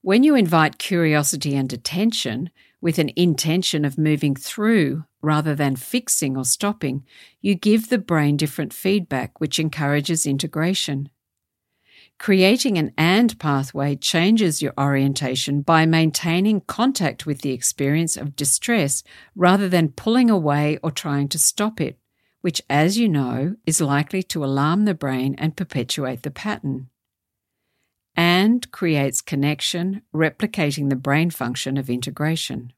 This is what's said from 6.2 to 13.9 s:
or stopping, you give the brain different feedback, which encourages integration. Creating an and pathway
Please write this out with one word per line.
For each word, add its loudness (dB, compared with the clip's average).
or -4
stopping, -2
you 2
give 2
the 2
brain 2
different -4
feedback, -4
which -2
encourages 0
integration. -2
Creating 4
an -2
and 2
pathway -2